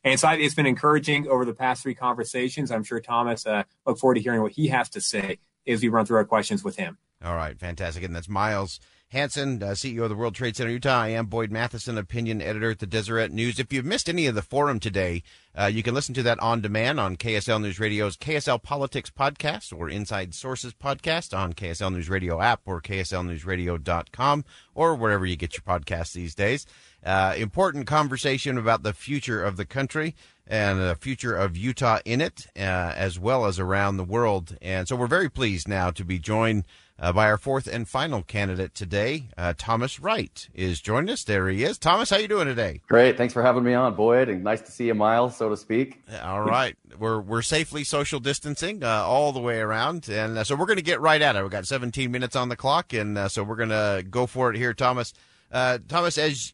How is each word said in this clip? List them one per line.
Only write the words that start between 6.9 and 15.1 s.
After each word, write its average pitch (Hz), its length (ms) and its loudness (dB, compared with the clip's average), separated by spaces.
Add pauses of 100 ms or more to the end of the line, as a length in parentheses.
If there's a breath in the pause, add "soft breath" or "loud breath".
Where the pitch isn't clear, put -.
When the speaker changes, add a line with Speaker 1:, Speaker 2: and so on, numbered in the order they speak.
Speaker 2:
All 85 120 -4
right, 80 240 -6
fantastic. 87 440 -6
And 85 120 -6
that's 85 140 -10
Miles 101 500 0 (300 soft breath)
Hansen, 135 520 -2
uh, 101 140 -2
C 131 180 -6
E 117 60 -4
O 113 40 0
of 113 60 0
the 104 60 -2
World 110 180 -2
Trade 120 220 -4
Center 117 160 -2
Utah. 123 300 2
I 110 80 -2
am 113 160 -2
Boyd 110 260 -2
Matheson, 117 460 -4
opinion 113 440 -4
editor 107 300 -2
at 107 80 -6
the 104 80 -6
Deseret 110 440 0
News. 113 280 -2
If 131 140 -4
you've 131 120 -2
missed 170 220 -2
any 170 180 0
of 120 100 0
the 101 60 0
forum 139 380 0
today, 92 420 -2 (320 soft breath)